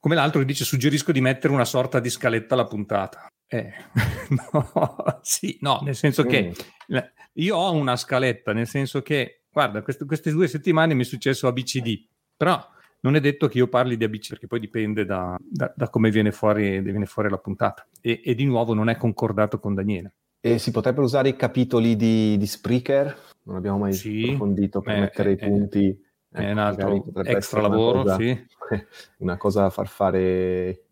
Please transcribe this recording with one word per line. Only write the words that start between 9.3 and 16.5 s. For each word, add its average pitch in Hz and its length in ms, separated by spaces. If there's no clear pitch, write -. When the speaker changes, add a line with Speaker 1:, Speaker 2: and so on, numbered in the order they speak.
Speaker 1:
guarda, 110 320
quest-, - 240
queste 156 240
due 165 180
settimane 160 460
mi 123 80
è 120 40
successo 135 400
A 123 60
B 127 100
C 127 180
D, 113 260
però 160 220
non 135 160
è 151 40
detto 143 280
che 120 100
io 123 100
parli 123 280
di 113 80
A 107 40
B 107 100
C, - 120
perché - 160
poi 117 140
dipende 107 460
da, 90 340
da, - 340
da 120 140
come 113 220
viene 104 220
fuori, 104 480